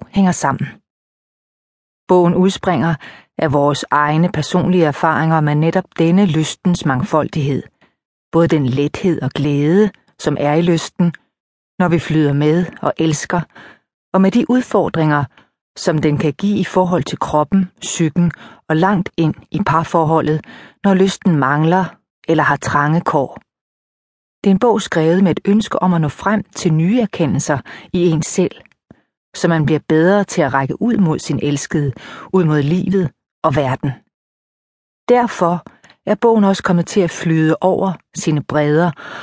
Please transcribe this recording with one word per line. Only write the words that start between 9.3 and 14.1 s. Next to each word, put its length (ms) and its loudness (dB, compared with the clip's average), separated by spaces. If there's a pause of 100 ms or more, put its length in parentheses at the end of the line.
glæde, 600 0 (280)
som 220 -2
er 140 0
i 80 2
lysten, 500 0 (680)
når 100 2
vi 100 2
flyder 340 0
med 320 2 (180)
og 160 -2
elsker, 420 -2 (760)